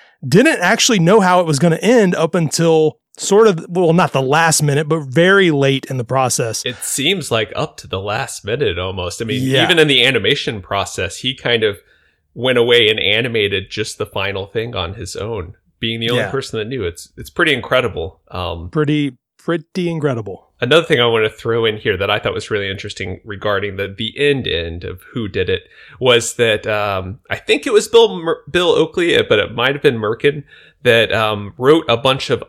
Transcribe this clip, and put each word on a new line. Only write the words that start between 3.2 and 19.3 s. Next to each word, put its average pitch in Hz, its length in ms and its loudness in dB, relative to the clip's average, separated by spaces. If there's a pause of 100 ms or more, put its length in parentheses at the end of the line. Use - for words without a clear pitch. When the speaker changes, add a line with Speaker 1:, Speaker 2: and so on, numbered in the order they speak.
Speaker 1:
of, 175 220 2
well, 175 240 2
not 165 200 4
the 139 100 0
last 151 380 2
minute, 147 280 0
but 160 140 -2
very 170 500 4
late 139 340 2
in 135 120 -6
the 120 60 -4
process. 127 600 -2
Speaker 2:
It 123 120 -8
seems 156 520 -4
like 110 240 -2
up - 220 -6
to - 100 -18
the 95 140 -8
last 104 440 -6
minute 110 320 -2
almost. 90 460 -6
I - 20 -6
mean, 110 180 -4
Speaker 1:
Yeah. 131 200 2
Speaker 2:
even 175 160 2
in 156 80 6
the 131 180 4
animation 120 580 0
process, 95 560 -6
he 131 180 -6
kind 117 260 -2
of 101 160 0 (560)
went 123 240 0
away 120 300 4
and 107 100 0
animated 104 720 -2
just - 280 -8
the 107 80 -6
final 98 400 -6
thing 110 280 -8
on 92 200 -6
his - 220 -12
own, 101 380 -8 (240)
being 113 220 -6
the 117 100 -2
only 123 120 0
Speaker 1:
Yeah. 98 80 -6
Speaker 2:
person 120 280 -6
that 107 60 -4
knew. 123 200 -8
It's, - 320 -10
it's - 140 -16
pretty 160 220 0
incredible. 113 680 -2 (100)
Um, 87 400 -8
Speaker 1:
Pretty, 147 460 -2 (220)